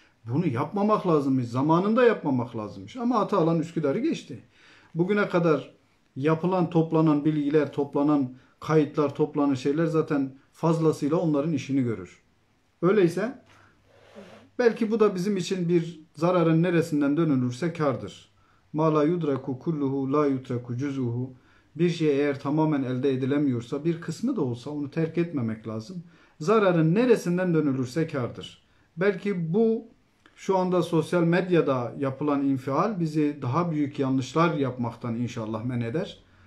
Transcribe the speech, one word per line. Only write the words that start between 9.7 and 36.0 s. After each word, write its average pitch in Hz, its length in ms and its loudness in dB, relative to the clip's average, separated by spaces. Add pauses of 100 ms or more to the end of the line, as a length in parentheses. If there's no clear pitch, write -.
zaten 151 500 -2 (180)
fazlasıyla 156 640 0
onların 160 360 0
işini 135 300 -2
görür. 104 360 -6 (640)
Öyleyse 185 600 2 (1160)
belki 226 320 2
bu 226 80 0
da 202 160 4
bizim 190 220 -2
için 180 320 -2
bir 170 320 0 (140)
zararın 165 480 2
neresinden 156 540 2
dönülürse 147 560 0
kârdır. 120 580 -4 (420)
"Ma 156 220 2
la 151 80 4
yudraku 143 560 -2
kulluhu 139 540 -4
la 151 140 2
yutraku 123 500 -4
cüzuhu." 131 560 -6 (420)
Bir 170 140 2
şey 165 180 -2
eğer 143 320 0
tamamen 151 440 0
elde 127 280 -2
edilemiyorsa 135 760 -2
bir 165 160 -2
kısmı 226 340 -6
da 208 60 -2
olsa 123 280 -6
onu 147 220 -8
terk 160 260 -4
etmemek 127 500 -4
lazım. 110 360 -10 (360)
Zararın 170 560 4
neresinden 185 580 2
dönülürse 147 540 0
kârdır. - 580 -8 (320)
Belki 180 560 0
bu 226 340 2 (480)
şu 190 220 0
anda 185 240 2
sosyal 170 420 2
medyada 165 760 2
yapılan 139 440 -2
infial 139 560 0
bizi 151 420 0
daha 156 300 -2
büyük 147 280 -4
yanlışlar 135 540 0
yapmaktan 123 640 -4
inşallah 110 480 -6
men 123 180 -4
eder. 143 420 -6 (240)